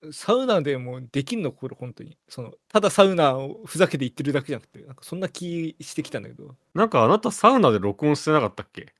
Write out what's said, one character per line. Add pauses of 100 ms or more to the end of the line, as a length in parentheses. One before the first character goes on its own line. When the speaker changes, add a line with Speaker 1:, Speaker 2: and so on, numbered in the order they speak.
(120)
Speaker 1:
サ
ウ
ナ
で
も (120)
で
き
ん
の？
こ
れ
本
当
に。 (100)
そ
の、 (140)
た
だ
サ
ウ
ナ
を
ふ
ざ
け
て
言
っ
て
る
だ
け
じ
ゃ
な
く
て、
な
ん
か
そ
ん
な
気
し
て
き
た
ん
だ
け
ど。 (180)
Speaker 2:
な
ん
か
あ
な
た
サ
ウ
ナ
で
録
音
し
て
な
か
っ
た
っ
け？